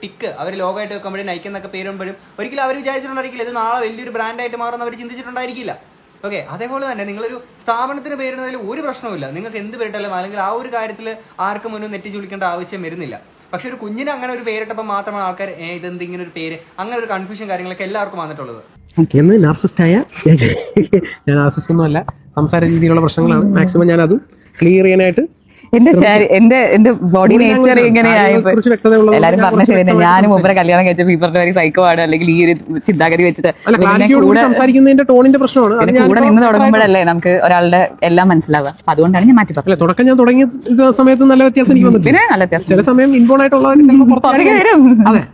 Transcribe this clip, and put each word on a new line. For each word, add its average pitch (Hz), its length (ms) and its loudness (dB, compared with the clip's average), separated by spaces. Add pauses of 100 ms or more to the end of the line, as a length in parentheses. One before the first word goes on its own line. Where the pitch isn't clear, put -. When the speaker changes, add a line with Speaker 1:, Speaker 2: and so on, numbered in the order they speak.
Speaker 1:
ടിക്ക് 214 260 -16
അവർ 170 280 -12
ലോഗോ 190 220 -8
ആയിട്ട് 208 160 -12
വെക്കുമ്പോഴും 196 320 -14
Nike 175 220 -12
എന്നൊക്കെ 196 200 -16
പേരിടുമ്പോഴും 196 480 -14 (240)
ഒരിക്കലും 254 240 -10
അവർ 262 120 -6
വിചാരിച്ചിട്ടുണ്ടായിരിക്കില്ല 262 680 -12
ഇത് 240 120 -12
നാളെ 233 320 -6
വലിയൊരു 233 220 -14
ബ്രാൻഡായിട്ട് 233 480 -10
മാറുമെന്ന് 240 280 -10
അവർ 240 120 -12
ചിന്തിച്ചിട്ടുണ്ടായിരിക്കില്ല. 247 1000 -16 (280)
ഓക്കെ, 196 240 -12
അതേപോലെ 254 420 -12
തന്നെ 208 120 -12
നിങ്ങളൊരു 226 380 -14 (220)
സ്ഥാപനത്തിന് 269 520 -10
പേരിടുന്നതിൽ 262 420 -12
ഒരു 233 240 -14
പ്രശ്നവുമില്ല, 220 500 -14
നിങ്ങൾക്ക് 214 260 -16
എന്ത് 214 200 -16
പേരിട്ടാലും 208 360 -12
അല്ലെങ്കിൽ 196 260 -12
ആ 190 100 -6
ഒരു 240 240 -10
കാര്യത്തിൽ 220 420 -12 (240)
ആർക്കും 208 320 -10
മുന്നിൽ 214 200 -14
നെറ്റി 196 180 -16
ചുളിക്കേണ്ട 196 340 -14
ആവശ്യം 180 380 -10
വരുന്നില്ല. 160 380 -14 (340)
പക്ഷെ 180 160 -12
ഒരു 254 60 -14
കുഞ്ഞിന് 240 340 -12
അങ്ങനെ 254 240 -10
ഒരു 240 100 -12
പേരിട്ടപ്പോൾ 220 400 -10
മാത്രമാണ് 202 400 -8
ആൾക്കാർ, 190 260 -10
"ഏ, 170 260 -14
ഇതെന്ത് 180 280 -14
ഇങ്ങനെ 180 200 -14
ഒരു 170 120 -18
പേര്?" 160 220 -12 (220)
അങ്ങനെ 233 200 -10
ഒരു 233 60 -8
കൺഫ്യൂഷൻ 202 440 -12
കാര്യങ്ങളൊക്കെ 185 340 -10
എല്ലാവർക്കും 196 360 -10
വന്നിട്ടുള്ളത്. 147 440 -16 (360)
Speaker 2:
ഓക്കെ, 160 180 0
എന്ന് 180 260 4
നാർസിസ്റ്റ് 160 400 -2
ആയ 180 200 2 (1200)
ഞാൻ 143 100 0
നാർസിസ്റ്റ് 143 340 -2
ഒന്നും 165 140 0
അല്ല, 156 200 -2 (300)
സംസാര 165 300 0
രീതിയിലുള്ള 165 360 2
പ്രശ്നങ്ങളാണ്. 165 420 0
മാക്സിമം 185 440 0
ഞാൻ 170 140 2
അതും 170 200 0 (400)
ക്ലിയർ 185 220 4
ചെയ്യാനായിട്ട് 190 520 0 (380)
Speaker 3:
എന്റെ 240 180 4
Speaker 2:
ശ്രമിക്കാം. 208 240 4
Speaker 3:
ശരി-, 208 160 2
എന്റെ, 226 240 4 (100)
എന്റെ 214 260 4
ബോഡി 180 200 -2
Speaker 2:
ബോഡി 185 220 4
ലാംഗ്വേജ് 233 260 2
Speaker 3:
നേച്ചർ 254 200 4
Speaker 2:
ആണ്. 240 80 2
Speaker 3:
ഇങ്ങനെയായി. 226 300 2
Speaker 2:
കാര്യങ്ങളെക്കുറിച്ച് 208 520 2
വ്യക്തതയുള്ള 220 460 4
Speaker 3:
എല്ലാരും 170 220 2
Speaker 2:
ഞാൻ 196 80 2
Speaker 3:
പറഞ്ഞ 180 100 0
Speaker 2:
കുറച്ച് 190 160 4
Speaker 3:
ശരി 185 100 2
തന്നെ. 180 120 2
Speaker 2:
വ്യക്തമായിട്ട് 175 200 4
Speaker 3:
ഞാനും 196 160 4
മൂപ്പരെ 190 120 4
Speaker 2:
സംസാരിക്കാം. 190 220 2
Speaker 3:
കല്യാണം 175 220 2
കഴിച്ചപ്പോ 180 260 0
ഈ 170 40 4
പറഞ്ഞ 165 220 -2
മാതിരി 180 160 0
സൈക്കോ 170 320 0
ആണ്, 170 160 2
അല്ലെങ്കിൽ 165 300 0
ഈ 170 140 2
ഒരു 170 80 2 (260)
ചിന്താഗതി 165 440 0
വെച്ചിട്ട് 175 240 0
Speaker 2:
അല്ല, - 300 -2
Speaker 3:
പിന്നെ 175 40 0
Speaker 2:
ക്ലാരിറ്റിയോട് 202 440 4
Speaker 3:
കൂടെ 269 160 4
Speaker 2:
സംസാരിക്കുന്നതിന്റെ 262 600 4
ടോണിന്റെ 262 360 4
പ്രശ്നമാണ്. 254 340 2
അത് 233 60 0
Speaker 3:
പിന്നെ 233 200 2
Speaker 2:
ഞാൻ 226 80 4
Speaker 3:
കൂടെ 254 120 2
Speaker 2:
ഇപ്പോ 233 100 2
Speaker 3:
നിന്ന് 220 120 4
Speaker 2:
അഭിപ്രായം 214 300 2
Speaker 3:
തുടങ്ങുമ്പോഴല്ലേ 202 320 2
നമുക്ക് 170 300 0 (100)
ഒരാളുടെ 175 380 2 (220)
എല്ലാം 175 260 2
മനസ്സിലാവുക. 151 400 0
അപ്പൊ - 220 -6
അതുകൊണ്ടാണ് 175 340 2
ഞാൻ 254 100 6
മാറ്റി 214 160 2
Speaker 2:
അല്ല, 151 100 -4
Speaker 3:
പറഞ്ഞത്. 180 200 -2
Speaker 2:
തുടക്കം 180 240 0
ഞാൻ 262 140 4
തുടങ്ങിയ 254 260 4 (220)
ഇത് 247 160 2 (140)
സമയത്ത് 262 260 4
നല്ല 262 200 4
വ്യത്യാസം 262 280 2
എനിക്ക് 247 160 4
വന്നിട്ടുണ്ട്. 220 220 2
Speaker 3:
പിന്നെ 403 220 2
നല്ല 185 120 0
വ്യത്യാസം. 170 220 -2
Speaker 2:
ചില 190 160 2
സമയം 262 340 2
ഇൻബോൺ 254 260 4
ആയിട്ടുള്ള 269 320 2
ചിലപ്പോ 269 320 6
Speaker 3:
ഉം, 233 40 6
Speaker 2:
പുറത്ത് 247 180 2
Speaker 3:
പുറകെ 277 140 2
Speaker 2:
ഇറങ്ങി 415 140 2
Speaker 3:
വരും. 262 520 4
Speaker 2:
അതെ, 208 160 4 (100)